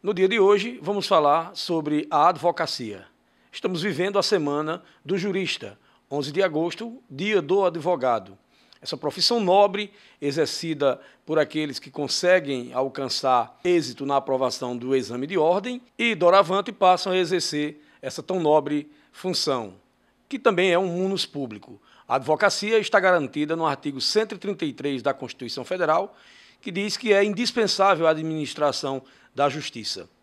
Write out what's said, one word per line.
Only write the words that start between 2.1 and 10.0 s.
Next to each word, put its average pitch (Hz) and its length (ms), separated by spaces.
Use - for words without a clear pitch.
advocacia. 143 760
Estamos 175 320
vivendo 190 380
a - 20
Semana 156 580
do 180 140
Jurista, 170 580
onze 143 220
de 180 140
agosto, 175 680
Dia 180 320
do 190 220
Advogado. 131 720
Essa - 160
profissão 180 440
nobre, 202 520